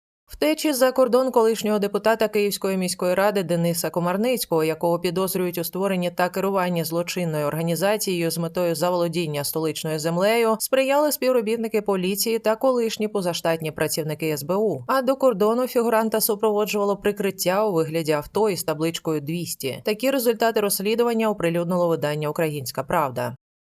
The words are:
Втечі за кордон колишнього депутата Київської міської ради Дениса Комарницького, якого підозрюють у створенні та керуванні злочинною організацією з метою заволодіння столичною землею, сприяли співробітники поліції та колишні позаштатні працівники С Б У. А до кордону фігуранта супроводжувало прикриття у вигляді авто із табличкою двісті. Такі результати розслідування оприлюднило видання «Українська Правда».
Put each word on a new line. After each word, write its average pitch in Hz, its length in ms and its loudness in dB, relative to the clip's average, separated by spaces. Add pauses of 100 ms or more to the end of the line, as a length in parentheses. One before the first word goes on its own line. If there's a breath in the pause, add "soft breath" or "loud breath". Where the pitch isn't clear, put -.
(260)
Втечі 302 460 0
за 254 200 2
кордон 254 380 4
колишнього 220 480 2
депутата 208 500 2
Київської 196 480 0
міської 180 380 0
ради 196 280 2
Дениса 170 480 0
Комарницького, 180 760 0
якого 165 340 0
підозрюють 180 600 -2
у 165 60 -2
створенні 180 460 -2
та 180 180 0
керуванні 180 560 0
злочинною 165 640 -2
організацією 170 840 0
з 165 80 -6
метою 170 360 -2
заволодіння 170 680 0
столичною 156 540 -4
землею, 208 600 2
сприяли 269 540 2
співробітники 226 720 0
поліції 202 560 0
та 220 180 0
колишні 226 520 0
позаштатні 170 640 -2
працівники 156 560 -2
С 151 160 -2
Б 170 140 -2
У. 185 300 0
А 262 160 0
до 269 140 2
кордону 233 500 2
фігуранта 226 540 2
супроводжувало 208 760 0
прикриття 196 680 0
у 214 80 0
вигляді 160 400 0
авто 196 380 0
із 165 140 -4
табличкою 160 560 -2
двісті. 156 640 -6
Такі 214 260 0
результати 226 500 2
розслідування 220 720 0
оприлюднило 175 580 0
видання 151 400 0
«Українська 147 540 -4
Правда». 127 540 -2 (300)